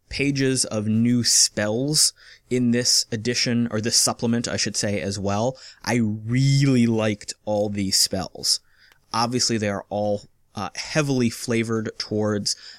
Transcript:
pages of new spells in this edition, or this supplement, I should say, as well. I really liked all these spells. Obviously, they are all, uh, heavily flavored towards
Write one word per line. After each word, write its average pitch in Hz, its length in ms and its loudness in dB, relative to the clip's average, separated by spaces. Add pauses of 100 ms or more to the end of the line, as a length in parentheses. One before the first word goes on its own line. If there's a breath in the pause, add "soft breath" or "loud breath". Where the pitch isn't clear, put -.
pages 135 560 0
of 107 220 -2
new 117 360 2
spells 120 880 2 (380 loud breath)
in 123 220 2
this 120 400 2
edition, 120 580 0
or - 100 -2
this 110 160 0
supplement, 117 520 0
I - 80 -2
should - 200 -4
say, 101 240 -2
as 101 180 -4
well. 101 380 0 (280 loud breath)
I 120 120 0
really 123 920 2
liked 110 480 -2 (100)
all 104 240 0
these 101 300 -2
spells. - 640 -2 (520 soft breath)
Obviously, 117 460 0
they 104 100 -2
are 101 200 -4
all, 104 340 -2 (320)
uh, 98 200 -8
heavily 135 560 0
flavored 113 680 -2
towards 107 580 -2 (220 loud breath)